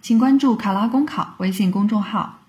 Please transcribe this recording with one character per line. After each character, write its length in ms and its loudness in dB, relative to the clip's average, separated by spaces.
请 180 2
关 200 4
注 180 2
“考 160 -4
拉 160 0
公 160 0
考” 340 -8
微 140 -2
信 180 0
公 160 0
众 160 0
号。 460 -8